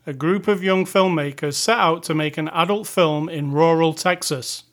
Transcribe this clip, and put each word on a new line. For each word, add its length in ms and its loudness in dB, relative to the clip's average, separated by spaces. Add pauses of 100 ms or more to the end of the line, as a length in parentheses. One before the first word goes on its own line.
a 80 -8
group 340 -2
of 160 0
young 220 2
filmmakers 680 0
set 220 0
out 260 2
to 120 -2
make 220 -2
an 120 -4
adult 380 0
film 400 2
in 240 -4
rural 420 4
Texas. 800 -4